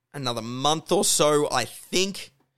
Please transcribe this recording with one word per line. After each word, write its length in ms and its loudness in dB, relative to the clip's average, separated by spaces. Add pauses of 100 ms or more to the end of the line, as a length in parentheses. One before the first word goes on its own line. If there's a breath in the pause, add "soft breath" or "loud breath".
(120)
another 300 -6
month 500 -2
or 120 4
so, 460 4
I 140 0
think. 680 -4 (260)